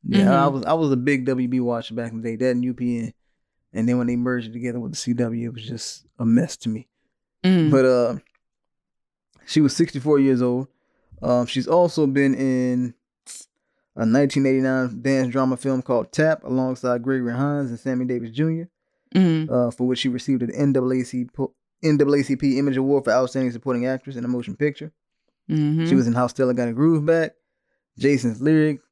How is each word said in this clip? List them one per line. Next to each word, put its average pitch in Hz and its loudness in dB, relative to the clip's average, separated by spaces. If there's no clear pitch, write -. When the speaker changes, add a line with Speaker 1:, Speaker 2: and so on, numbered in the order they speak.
Speaker 1:
Yeah, - 4
I 139 4
Speaker 2:
Mm-hmm. 139 0
Speaker 1:
was, 127 -6
I 147 0
was 156 0
a 131 2
big 131 0
W 127 -2
B 127 -2
watcher 120 -4
back 117 -8
in 113 -10
the 113 -8
day. 113 -6
That 127 0
and 123 -2
U 127 -4
P 123 -4
N. 113 -8
And 110 0
then 123 2
when 123 0
they 120 0
merged 120 -2
it 110 -14
together 120 -6
with 113 -8
the - -10
C 123 -4
W, 117 -2
it 117 -10
was 110 -14
just - -12
a 120 -4
mess 120 2
to - -8
me. 113 -8
Speaker 2:
Mm. 175 4
Speaker 1:
But, 135 4
uh, 123 2
she - 2
was 139 2
sixty-four 147 0
years 135 4
old. 127 -2
Um, 123 2
she's 127 -4
also 165 2
been 135 2
in 127 -2
a - -2
nineteen 135 2
eighty-nine 131 0
dance 135 0
drama 131 0
film 131 -4
called 120 -2
Tap 156 0
alongside 127 -2
Gregory 123 -2
Hines 139 -2
and 117 -8
Sammy 127 -2
Davis 120 -4
Junior, 160 -2
Speaker 2:
Mm-hmm. 160 2
Speaker 1:
uh, 123 2
for 123 -4
which 127 0
she 135 -2
received 127 -2
an 117 -4
N 143 2
double 127 0
A 127 0
C 123 -6
P, 131 -2
N 156 2
double 143 4
A 143 2
C 135 -2
P 135 0
Image 139 0
Award 135 0
for 117 0
Outstanding 127 0
Supporting 123 -4
Actress 131 -6
in 120 -10
a 120 -6
Motion 123 -4
Picture. 147 -4
Speaker 2:
Mm-hmm. 156 2
Speaker 1:
She 165 4
was 127 4
in 117 0
How 123 2
Stella 127 0
Got 120 -2
a 117 -4
Groove 151 2
Back, 165 2
Jason's 123 2
Lyric 151 2